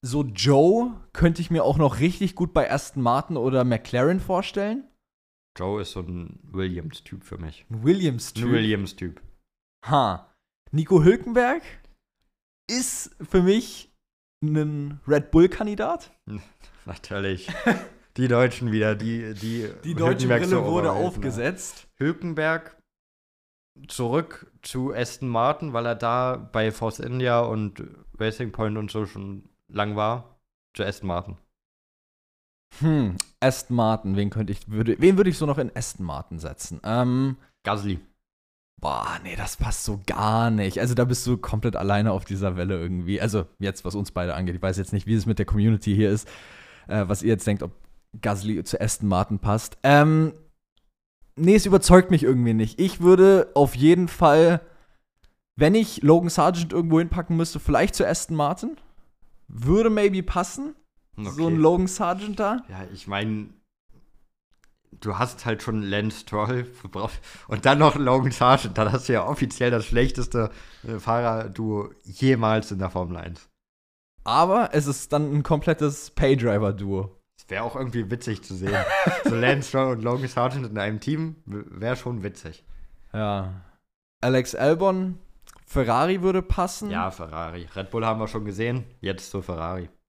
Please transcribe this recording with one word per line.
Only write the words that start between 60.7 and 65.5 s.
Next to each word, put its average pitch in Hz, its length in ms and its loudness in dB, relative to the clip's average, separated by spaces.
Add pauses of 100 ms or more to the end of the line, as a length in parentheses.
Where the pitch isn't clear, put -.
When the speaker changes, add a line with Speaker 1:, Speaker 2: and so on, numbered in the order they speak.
Speaker 1:
So 143 320 -4
ein 165 60 2
Speaker 2:
Okay. 160 80 4
Speaker 1:
Logan 180 260 6
Sargent 196 500 -4
da. 226 300 -2
Speaker 2:
Ja, 95 240 -14
ich - 160 -16
mein, 107 460 -4 (1500)
du 98 180 -4
hast - 280 -4
halt 110 180 -4